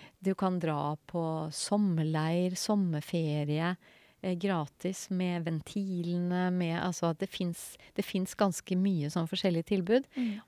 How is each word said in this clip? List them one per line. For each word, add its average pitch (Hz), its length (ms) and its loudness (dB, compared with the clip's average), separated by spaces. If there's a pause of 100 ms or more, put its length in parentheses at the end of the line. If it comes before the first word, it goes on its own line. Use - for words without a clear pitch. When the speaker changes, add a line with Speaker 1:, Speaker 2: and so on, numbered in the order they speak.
(200)
Speaker 1:
Du 185 160 0
kan 185 240 0
dra 151 360 0 (120)
på 160 440 -2
sommerleir, 170 1040 2
sommerferie, 160 1200 0 (460)
eh, 185 140 -2
gratis 175 720 -4
med 180 360 0
ventilene, 175 1040 0
med, 175 300 2
altså, 175 280 0
at 160 100 -2
det 196 100 -4
finnes, - 480 -6 (160)
det 196 120 -2
finnes 185 300 -2
ganske 185 420 0
mye 185 340 2
sånn 165 180 0
forskjellige 175 400 0
tilbud. 208 460 2
Speaker 2:
Mm. 226 320 -2